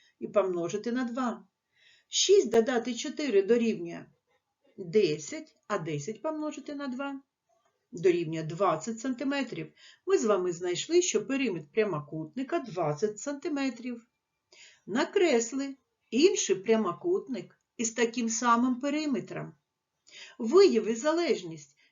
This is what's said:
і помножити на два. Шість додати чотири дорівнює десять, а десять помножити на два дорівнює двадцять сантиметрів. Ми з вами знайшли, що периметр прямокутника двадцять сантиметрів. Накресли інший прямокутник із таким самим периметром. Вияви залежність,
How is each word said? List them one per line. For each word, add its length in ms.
і 80
помножити 640
на 120
два. 440
Шість 420
додати 440
чотири 460
дорівнює 640
десять, 760
а 100
десять 440
помножити 540
на 120
два 340
дорівнює 520
двадцять 560
сантиметрів. 760
Ми 120
з 80
вами 260
знайшли, 500
що 260
периметр 440
прямокутника 880
двадцять 600
сантиметрів. 840
Накресли 920
інший 460
прямокутник 1040
із 140
таким 380
самим 460
периметром. 760
Вияви 580
залежність, 800